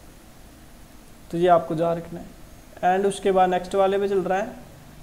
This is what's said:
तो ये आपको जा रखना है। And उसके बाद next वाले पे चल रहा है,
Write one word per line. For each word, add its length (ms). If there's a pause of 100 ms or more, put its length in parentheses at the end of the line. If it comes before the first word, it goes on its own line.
(1300)
तो 80
ये 100
आपको 260
जा 180
रखना 280
है। 60 (720)
And 100
उसके 220
बाद 200
next 240
वाले 240
पे 100
चल 100
रहा 200
है, 100 (540)